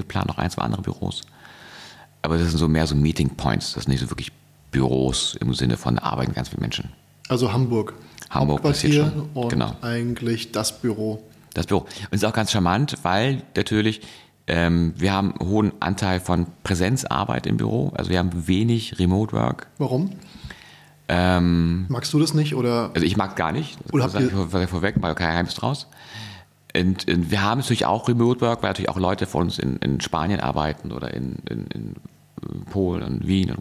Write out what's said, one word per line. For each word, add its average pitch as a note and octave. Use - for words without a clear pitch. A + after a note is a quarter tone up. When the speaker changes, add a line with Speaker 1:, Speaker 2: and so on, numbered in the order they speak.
Speaker 1:
planen -
noch -
ein, F2
zwei -
andere F#2+
Büros. -
Aber D#2
das E2+
sind D#2+
so E2
mehr D#2
so D2
Meeting D2
Points. -
Das -
sind C2+
nicht C2+
so A#1
wirklich -
Büros C2
im B1
Sinne A#1+
von, A#1+
da -
arbeiten -
ganz -
viele -
Menschen. -
Speaker 2:
Also B2
Hamburg. A#2+
Speaker 1:
Hamburg D3
passiert D3
Speaker 2:
Hauptquartier D3+
Speaker 1:
schon. B2+
Speaker 2:
und A#2
Speaker 1:
Genau. -
Speaker 2:
eigentlich A#2
das -
Büro. A2
Speaker 1:
Das F2
Büro. G2
Und -
ist G2+
auch A2
ganz A2
charmant, G2+
weil A#2
natürlich, G#2+
ähm, E2+
wir F#2+
haben G2
einen F2
hohen G#2+
Anteil F#2
von F2
Präsenzarbeit F#2+
im A1+
Büro. A2
Also F2
wir F2+
haben F2
wenig A2+
Remote F#2
Work. -
Speaker 2:
Warum? C#3+
Speaker 1:
Ähm, F2
Speaker 2:
Magst -
du D3+
das D#3
nicht, D3+
oder? A#2+
Speaker 1:
Also E2+
ich F2+
mag F#2+
gar E2
nicht. -
Speaker 2:
Oder -
Speaker 1:
Das F#2
Speaker 2:
habt -
Speaker 1:
sag G#2
Speaker 2:
ihr B2+
Speaker 1:
ich G#2+
vor, F#2+
vor, F2+
vorweg, F2+
mal D#2+
kein E2
Geheimnis F2
draus. C3+
Und, F2+
und E2+
wir G2+
haben A2
natürlich B2
auch G2+
Remote A#2+
Work, A#2
weil G2
natürlich -
auch -
Leute F#2
von -
uns -
in, C2
in C#2
Spanien E2
arbeiten D2
oder -
in, B1+
in, A1+
in G#1+
Polen F2+
und -
Wien F#2
und -